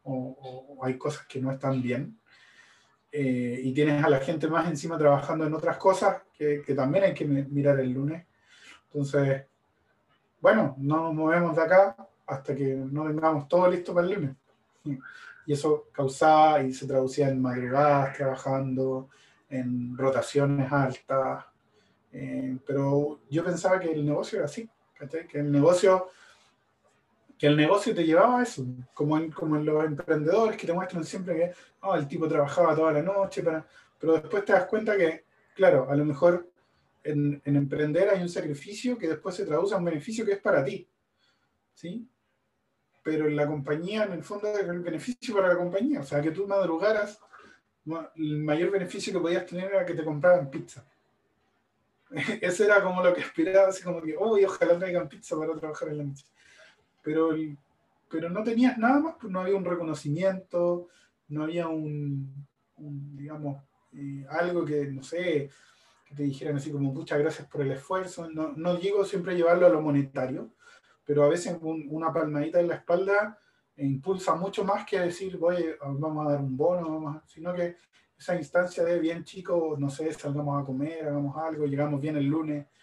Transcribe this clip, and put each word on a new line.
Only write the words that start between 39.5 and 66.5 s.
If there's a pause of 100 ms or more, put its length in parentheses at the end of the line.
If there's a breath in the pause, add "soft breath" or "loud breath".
a
un
beneficio
que
es
para
ti, (840)
¿sí? (960)
Pero
en
la
compañía,
en
el
fondo,
es
el
beneficio
para
la
compañía.
O
sea,
que
tú
madrugaras, (640 loud breath)
ma-,
el
mayor
beneficio
que
podías
tener
era
que
te
compraran
pizza. (1300)
<laughs>
Eso
era
como
lo
que
aspiraba,
así
como
que,
"Uy,
ojalá
traigan
pizza
para
trabajar
en
la
noche". (760 soft breath)
Pero
el, (520)
pero
no
tenías
nada
más,
pues
no
había
un
reconocimiento, (400 loud breath)
no
había
un, (300)
un,
digamos, (320)
eh,
algo
que,
no
sé, (580 soft breath)
que
te
dijeran